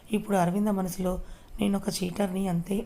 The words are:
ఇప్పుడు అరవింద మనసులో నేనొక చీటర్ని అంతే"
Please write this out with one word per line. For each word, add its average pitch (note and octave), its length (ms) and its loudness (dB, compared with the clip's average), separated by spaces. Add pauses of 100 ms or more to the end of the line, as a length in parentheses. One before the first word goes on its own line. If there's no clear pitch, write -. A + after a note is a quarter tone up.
(120)
ఇప్పుడు G#3 260 2
అరవింద F#3 300 2
మనసులో F#3 540 0 (400)
నేనొక G3+ 280 2
చీటర్ని F#3+ 580 -2
అంతే" F3 380 0